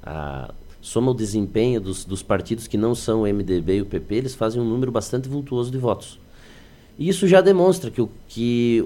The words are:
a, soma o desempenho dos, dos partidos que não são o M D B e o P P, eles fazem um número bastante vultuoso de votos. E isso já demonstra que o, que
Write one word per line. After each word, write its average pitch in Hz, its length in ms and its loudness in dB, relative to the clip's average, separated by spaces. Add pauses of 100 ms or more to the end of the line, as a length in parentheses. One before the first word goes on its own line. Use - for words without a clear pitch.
a, 73 480 -8 (300)
soma 123 300 0
o - 20 -2
desempenho 110 680 0
dos, 92 240 -6
dos 95 200 -8
partidos 110 440 -2
que 107 100 -4
não 113 180 0
são 113 260 0
o 104 60 2
M 101 160 0
D 90 180 0
B 92 160 0
e 101 60 0
o - 20 -6
P 95 140 -6
P, 87 160 -6
eles 127 180 -2
fazem 113 260 -2
um 117 60 0
número 123 260 0
bastante 123 380 -4
vultuoso 131 400 -4
de 131 80 -6
votos. 120 420 -4 (800)
E 156 100 -2
isso 190 200 2
já 185 140 10
demonstra 180 500 4
que 123 100 -2
o, 107 80 0 (180)
que 120 580 2